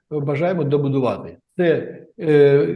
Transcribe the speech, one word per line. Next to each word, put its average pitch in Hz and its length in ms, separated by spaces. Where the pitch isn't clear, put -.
бажаємо 151 520
добудувати. 135 720
Це, 165 400
е, 143 400